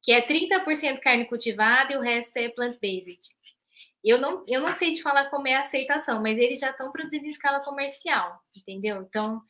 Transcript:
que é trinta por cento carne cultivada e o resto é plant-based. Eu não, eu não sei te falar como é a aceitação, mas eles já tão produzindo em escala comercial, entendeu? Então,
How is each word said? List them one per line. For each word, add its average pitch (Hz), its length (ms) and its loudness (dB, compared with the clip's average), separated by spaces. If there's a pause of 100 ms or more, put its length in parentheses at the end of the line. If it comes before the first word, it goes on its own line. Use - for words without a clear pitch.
que 233 80 4
é 240 100 8
trinta 330 380 2
por 311 160 0
cento 277 240 -2
carne 240 260 4
cultivada 233 680 2
e 277 40 0
o 254 40 -4
resto 233 360 -2
é 240 120 -2
plant-based. 202 680 -6 (840)
Eu 233 160 6
não, 320 280 -4
eu 254 140 0
não 330 120 0
sei 330 200 0
te - 80 -6
falar 277 280 2
como 277 180 -4
é 262 60 2
a 269 80 2
aceitação, 262 600 -2
mas 220 180 0
eles 254 200 2
já 269 140 -2
tão 269 180 -10
produzindo 302 340 -8
em 302 40 -8
escala 277 300 -2
comercial, 277 800 -4 (160)
entendeu? 196 520 -6
Então, 214 420 -4